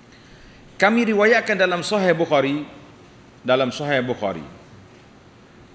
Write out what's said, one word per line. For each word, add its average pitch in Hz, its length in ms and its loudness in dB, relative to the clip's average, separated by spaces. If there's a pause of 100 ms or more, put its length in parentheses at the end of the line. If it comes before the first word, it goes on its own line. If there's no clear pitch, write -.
(800)
Kami 226 240 2
riwayatkan 220 480 2
dalam 180 320 0
Sahih 185 320 0
Bukhari, 143 480 0 (800)
dalam 127 240 0
Sahih 143 320 -2
Bukhari 98 640 -6 (1120)